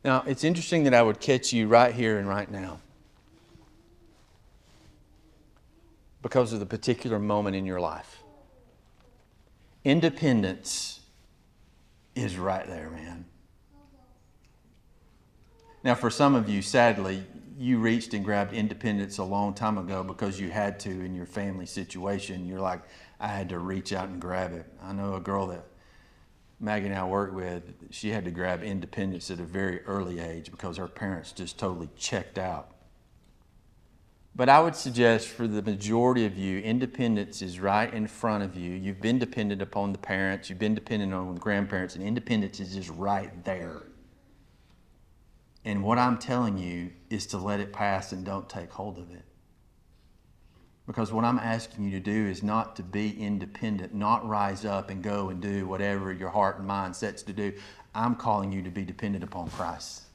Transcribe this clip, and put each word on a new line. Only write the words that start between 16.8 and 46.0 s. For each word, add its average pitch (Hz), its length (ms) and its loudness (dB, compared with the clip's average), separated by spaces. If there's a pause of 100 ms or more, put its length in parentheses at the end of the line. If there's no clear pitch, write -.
you 127 200 2
reached 113 360 2
and 104 100 -2
grabbed 101 300 0
independence 104 640 -2
a 101 60 -2
long 98 300 0
time 107 240 0
ago 92 240 -4
because 95 380 -4
you 95 100 -4
had 101 320 -2
to 104 80 -6
in 92 240 -6
your 90 120 -6
family 95 400 -6
situation. 95 840 -6
You're 95 140 -6
like, 90 200 -2 (380)
"I 104 80 -4
had 98 220 -4
to 87 100 -4
reach 92 320 -4
out 95 160 -2
and 90 140 -10
grab 90 320 -4
it." 85 120 -12 (160)
I 95 120 -10
know 98 220 -4
a 92 40 -6
girl 98 280 0
that 87 180 -10 (960)
Maggie 107 280 -2
and 98 80 -2
I 95 80 -2
worked 95 300 0
with, 90 580 -8
she 107 200 -4
had 107 120 -2
to 87 80 -6
grab 90 320 -2
independence 95 680 -6
at 87 100 -6
a 87 40 -6
very 90 380 -2
early 90 380 -4
age 82 320 -8
because 87 260 -8
her 90 100 -8
parents 92 460 -8
just - 260 -10
totally 85 380 -4
checked - 400 -6
out. 90 360 -6 (1600)
But 127 140 4
I 143 120 12
would 165 140 4
suggest 117 520 6
for 117 200 -4
the 104 140 0
majority 110 640 4
of 92 120 -2
you, 95 220 0
independence 113 840 0
is 90 160 -8
right 104 340 4
in 107 140 -2
front 107 360 -2
of 92 120 -6
you. 90 160 -6
You've 95 300 -6
been 117 180 2
dependent 104 420 -2
upon 98 300 -2
the 95 80 -6
parents, 95 500 -2
you've 92 100 -10
been 107 140 2
dependent 104 400 -2
on 92 220 -4
the 85 40 -8
grandparents, 98 560 -2
and 90 80 -8
independence 110 560 -2
is 92 140 -8
just 92 160 -8
right 87 560 -2
there. 85 380 -6 (1800)
And 101 180 -2
what 117 160 4
I'm 123 180 4